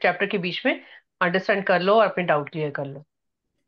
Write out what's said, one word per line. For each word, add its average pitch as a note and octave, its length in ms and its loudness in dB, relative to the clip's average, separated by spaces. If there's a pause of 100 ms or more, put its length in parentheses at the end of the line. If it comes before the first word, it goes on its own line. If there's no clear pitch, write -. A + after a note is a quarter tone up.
chapter G3+ 240 0
के G3+ 120 -2
बीच E3+ 280 -6
में, D4+ 180 -2 (360)
understand F#3+ 460 0
कर F3+ 160 4
लो F#3+ 140 4
और A3 100 6
अपने F#3+ 180 -2
डाउट D3+ 260 0
clear D#3 200 -4
कर C#3+ 160 -8
लो। D3 180 -16 (640)